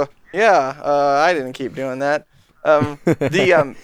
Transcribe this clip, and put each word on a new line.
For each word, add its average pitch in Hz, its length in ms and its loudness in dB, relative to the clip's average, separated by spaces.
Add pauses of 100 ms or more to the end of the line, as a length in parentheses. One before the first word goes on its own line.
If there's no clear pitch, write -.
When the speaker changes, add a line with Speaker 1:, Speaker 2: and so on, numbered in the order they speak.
(320)
Speaker 1:
Yeah, 160 520 2
uh, 143 420 2
I 180 80 2
didn't 131 200 -6
keep 131 200 -10
doing 131 260 -8
that. 143 260 -2 (380)
Um, 147 400 0
the, 170 480 0
Speaker 2:
<laughs> 170 60 6
Speaker 1:
um, 139 260 -2